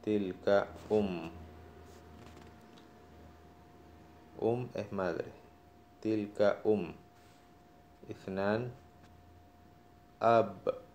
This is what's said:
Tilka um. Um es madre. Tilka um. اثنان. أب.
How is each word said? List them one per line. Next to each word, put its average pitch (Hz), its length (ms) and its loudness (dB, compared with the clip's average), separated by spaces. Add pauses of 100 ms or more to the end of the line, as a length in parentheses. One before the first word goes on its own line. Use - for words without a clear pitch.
Tilka 101 640 2 (220)
um. 92 420 2 (3000)
Um 123 360 0
es 104 160 -6
madre. 92 400 -2 (720)
Tilka 104 640 2
um. 104 300 2 (1160)
اثنان. 104 640 -2 (1500)
أب. 113 540 4 (200)